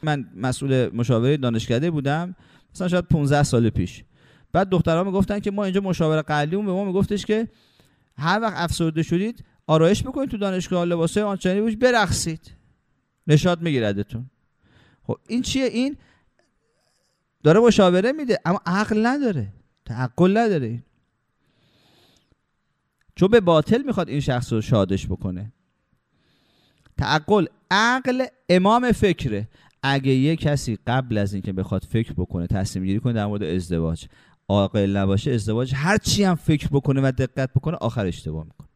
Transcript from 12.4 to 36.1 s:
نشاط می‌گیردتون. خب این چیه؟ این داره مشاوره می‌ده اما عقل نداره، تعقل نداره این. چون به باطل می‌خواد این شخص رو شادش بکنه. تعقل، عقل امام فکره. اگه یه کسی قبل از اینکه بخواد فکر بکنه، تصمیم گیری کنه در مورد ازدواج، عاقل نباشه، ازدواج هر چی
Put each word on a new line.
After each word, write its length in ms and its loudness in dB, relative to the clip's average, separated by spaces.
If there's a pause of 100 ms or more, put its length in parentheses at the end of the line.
نشاط 340 4
می‌گیردتون. 680 -2 (720)
خب 160 -6 (100)
این 140 -4
چیه؟ 220 -2
این 320 -2 (1500)
داره 180 6
مشاوره 520 6
می‌ده 320 -2
اما 220 0
عقل 400 0
نداره، 420 -2 (360)
تعقل 540 0
نداره 280 0
این. 160 -8 (2250)
چون 140 4
به 120 8
باطل 420 2
می‌خواد 260 -4
این 120 -4
شخص 320 -4
رو 80 0
شادش 460 0
بکنه. 460 -8 (1500)
تعقل، 480 2 (240)
عقل 540 0 (240)
امام 440 4
فکره. 560 0 (340)
اگه 300 2
یه 240 2
کسی 500 -2
قبل 320 0
از 140 0
اینکه 200 -6
بخواد 320 -4
فکر 280 -2
بکنه، 340 -4
تصمیم 380 -4
گیری 160 0
کنه 120 -2
در 140 -2
مورد 160 -4
ازدواج، 640 -4 (420)
عاقل 480 2
نباشه، 340 0
ازدواج 440 -2
هر 240 0
چی 260 0